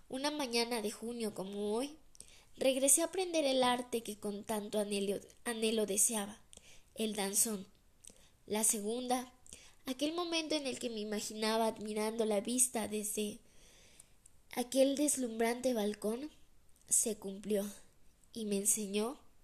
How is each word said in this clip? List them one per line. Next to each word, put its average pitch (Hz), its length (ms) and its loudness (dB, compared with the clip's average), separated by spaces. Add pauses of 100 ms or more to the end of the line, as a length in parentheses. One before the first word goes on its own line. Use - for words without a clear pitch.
(100)
una 269 200 -2
mañana 240 520 0
de 208 80 -2
junio 226 440 -6
como 202 380 -4
hoy, 277 240 -2 (600)
regresé 269 440 6
a 330 60 0
aprender 330 400 0
el 262 160 4
arte 247 400 0
que 208 160 -10
con 208 260 -6
tanto 208 340 -2
anhelo, 202 400 0 (260)
anhelo 220 420 2
deseaba, 208 520 0 (560)
el 220 220 -2
danzón. 196 500 0 (800)
La 214 180 0
segunda, 247 680 0 (540)
aquel 285 260 -2
momento 330 440 0
en 285 100 -2
el 247 120 -4
que 240 120 -2
me 220 100 -6
imaginaba 214 680 0
admirando 214 600 -2
la 208 160 2
vista 233 440 0
desde 208 520 -4 (1120)
aquel 269 420 4
deslumbrante 247 760 2
balcón, 220 580 -2 (560)
se - 300 2
cumplió, 202 480 -2 (680)
y 226 100 -6
me 202 140 0
enseñó 208 600 0 (260)